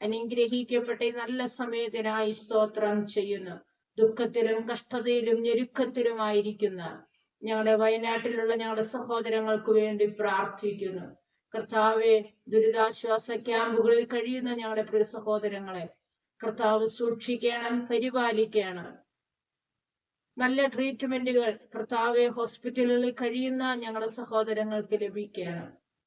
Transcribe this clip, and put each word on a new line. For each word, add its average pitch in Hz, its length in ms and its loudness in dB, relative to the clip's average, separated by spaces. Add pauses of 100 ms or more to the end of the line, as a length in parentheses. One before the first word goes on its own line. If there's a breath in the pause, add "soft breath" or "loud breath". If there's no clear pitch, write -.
അനുഗ്രഹിക്കപ്പെട്ട 233 1000 0
ഈ 233 80 2
നല്ല 247 340 -4
സമയത്തിനായി 220 840 -2
സ്തോത്രം 214 760 0
ചെയ്യുന്നു. 190 480 -4 (460)
ദുഃഖത്തിലും 220 680 2
കഷ്ടതയിലും 233 720 0
ഞെരുക്കത്തിലുമായിരിക്കുന്ന 214 1600 0 (380)
ഞങ്ങളുടെ 220 320 2
വയനാട്ടിലുള്ള 226 800 2
ഞങ്ങളുടെ 226 260 -2
സഹോദരങ്ങൾക്ക് 220 880 -2
വേണ്ടി 214 340 4 (140)
പ്രാർത്ഥിക്കുന്നു. 196 840 -2 (520)
കർത്താവെ, 220 640 4 (240)
ദുരിതാശ്വാസ 220 840 2
ക്യാമ്പുകളിൽ 233 720 2
കഴിയുന്ന 247 480 -4
ഞങ്ങളുടെ 220 280 -2
പ്രിയ 214 220 2
സഹോദരങ്ങളെ 202 840 -4 (540)
കർത്താവ് 220 440 2
സൂക്ഷിക്കണം, 240 1000 -2
പരിപാലിക്കണം. 220 1120 0 (1400)
നല്ല 262 300 2
ട്രീറ്റ്മെന്റുകൾ 247 920 0 (160)
കർത്താവെ 233 520 2
ഹോസ്പിറ്റലുകളിൽ 247 840 0
കഴിയുന്ന 254 640 -2
ഞങ്ങളുടെ 226 360 -6
സഹോദരങ്ങൾക്ക് 214 920 -2
ലഭിക്കണം. 190 800 -8 (260)